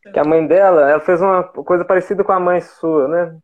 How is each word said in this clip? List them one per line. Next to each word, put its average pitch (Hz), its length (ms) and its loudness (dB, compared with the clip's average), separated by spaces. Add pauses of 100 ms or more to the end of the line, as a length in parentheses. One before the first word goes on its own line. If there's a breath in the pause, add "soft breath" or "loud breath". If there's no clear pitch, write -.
(120)
Que - 60 -4
a 147 60 0
mãe 160 220 0
dela, 165 440 4
ela 151 100 2
fez 175 220 0
uma 190 200 0
coisa 175 440 -4
parecida 190 360 -2
com 202 100 0
a 190 80 0
mãe 180 200 0
sua, 156 480 -2
né? 165 360 -4